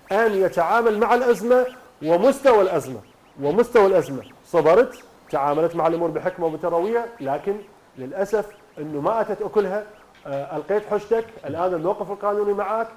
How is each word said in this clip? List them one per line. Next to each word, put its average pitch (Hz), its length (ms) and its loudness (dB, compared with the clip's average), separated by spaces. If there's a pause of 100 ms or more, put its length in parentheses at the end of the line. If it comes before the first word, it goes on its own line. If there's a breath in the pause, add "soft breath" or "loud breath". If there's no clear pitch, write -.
(120)
أن 214 220 2
يتعامل 196 640 2
مع 226 160 4
الأزمة 240 520 2 (360)
ومستوى 220 580 4
الأزمة، 135 400 0 (420)
ومستوى 208 440 4
الأزمة 143 360 2 (240)
صبرت، 175 520 4 (320)
تعاملت 151 460 0
مع 160 100 0
الأمور 165 240 0
بحكمة 165 360 -4
وبتروية، 175 600 -2 (140)
لكن 151 360 -4 (420)
للأسف 196 480 -4 (320)
أنه 151 220 -8
ما 214 200 0
أتت 208 220 -4
أكلها. 208 420 -2 (420)
آه، 139 300 -8
ألقيت 202 340 -4
حجتك، 220 340 -2 (200)
الآن 170 300 -4
الموقف 180 360 -4
القانوني 202 420 -4
معك، 208 440 -4